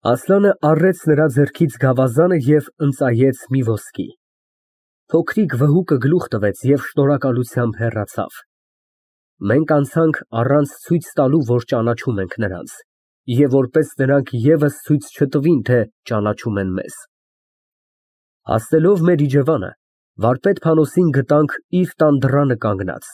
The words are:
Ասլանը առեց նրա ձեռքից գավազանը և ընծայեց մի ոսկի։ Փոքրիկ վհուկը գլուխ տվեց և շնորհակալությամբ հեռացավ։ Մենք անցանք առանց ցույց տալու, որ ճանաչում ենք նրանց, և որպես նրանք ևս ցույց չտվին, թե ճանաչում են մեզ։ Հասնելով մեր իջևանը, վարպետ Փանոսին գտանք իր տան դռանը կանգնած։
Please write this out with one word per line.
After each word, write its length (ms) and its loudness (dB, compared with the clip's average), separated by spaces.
Ասլանը 520 2
առեց 460 2
նրա 240 2
ձեռքից 500 0
գավազանը 640 2
և 260 2
ընծայեց 720 0
մի 160 -2
ոսկի։ 440 -4
Փոքրիկ 420 -2
վհուկը 440 2
գլուխ 300 0
տվեց 360 -4
և 180 2
շնորհակալությամբ 960 -2
հեռացավ։ 640 -6
Մենք 300 0
անցանք 460 0
առանց 440 0
ցույց 340 -4
տալու, 320 0
որ 220 0
ճանաչում 560 -2
ենք 160 -6
նրանց, 380 -8
և 280 2
որպես 380 0
նրանք 420 0
ևս 440 2
ցույց 300 -2
չտվին, 520 0
թե 180 2
ճանաչում 580 -4
են 140 -4
մեզ։ 240 -8
Հասնելով 580 2
մեր 180 2
իջևանը, 460 0
վարպետ 400 0
Փանոսին 540 2
գտանք 420 0
իր 240 -2
տան 260 2
դռանը 400 0
կանգնած։ 540 -6